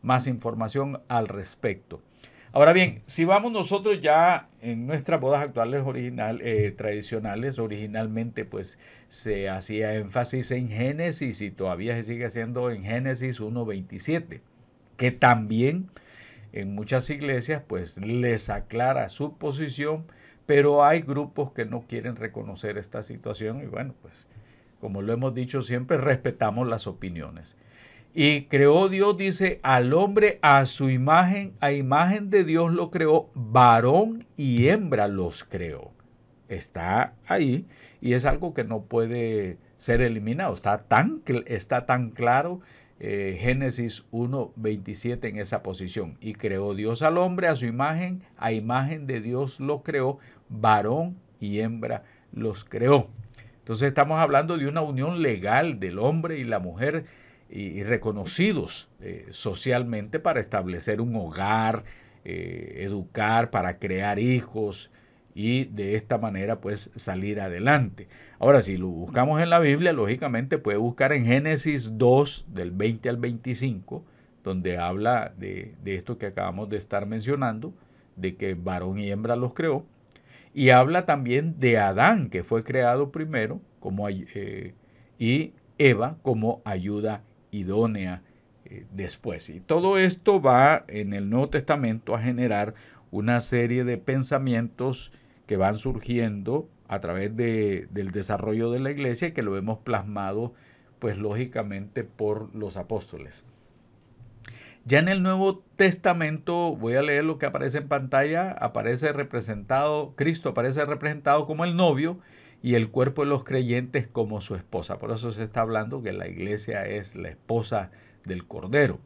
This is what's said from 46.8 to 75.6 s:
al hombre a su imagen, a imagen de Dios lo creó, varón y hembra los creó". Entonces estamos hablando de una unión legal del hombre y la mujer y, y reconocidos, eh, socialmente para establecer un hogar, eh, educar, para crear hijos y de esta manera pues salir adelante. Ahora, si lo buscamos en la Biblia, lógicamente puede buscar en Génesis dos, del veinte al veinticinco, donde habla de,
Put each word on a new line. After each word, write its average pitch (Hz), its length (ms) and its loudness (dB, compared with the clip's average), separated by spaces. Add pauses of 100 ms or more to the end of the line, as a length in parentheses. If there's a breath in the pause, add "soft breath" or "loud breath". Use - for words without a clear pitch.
al 160 160 4
hombre 180 300 2
a 156 80 2
su 123 100 -4
imagen, 160 560 -4 (160 loud breath)
a 113 140 -2
imagen 135 560 -2
de 123 120 -4
Dios 123 400 -4
lo 143 220 -4
creó, 135 360 -2 (300 loud breath)
varón 113 720 2 (200)
y 104 200 -4
hembra 113 460 -4 (280 soft breath)
los 113 320 -6
creó". 127 460 4 (480 soft breath)
Entonces 113 300 -2
estamos 147 320 2
hablando 156 360 4
de 143 120 -2
una 160 120 -2
unión 151 400 -2
legal 120 600 2
del 95 180 -6
hombre 160 400 0
y 131 60 -6
la 110 160 -2
mujer 117 440 -4 (460 loud breath)
y, 98 280 -8
y 101 60 -6
reconocidos, 110 1040 -2 (120)
eh, 98 300 -14
socialmente 117 880 -4
para 156 220 0
establecer 95 600 -4
un 117 140 -4
hogar, 104 680 -2 (400 loud breath)
eh, 87 540 -10
educar, 107 720 -2
para 92 280 -2
crear 98 400 -2
hijos 110 720 -2 (440 soft breath)
y 120 320 -2
de 104 280 -4
esta 107 240 -2
manera 104 420 -4
pues 101 360 -8
salir 98 440 -4
adelante. 98 680 0 (320 loud breath)
Ahora, 131 220 8
si 95 140 -2
lo 92 120 -2
buscamos 123 520 0
en 170 100 2
la 170 100 8
Biblia, 160 320 4
lógicamente 127 640 0
puede 104 200 0
buscar 120 340 2
en 135 120 2
Génesis 135 760 2
dos, 131 500 4
del 87 240 -8
veinte 110 360 0
al 117 80 -2
veinticinco, 120 880 -6 (380 soft breath)
donde 92 360 -2
habla 104 580 0
de, 95 480 -12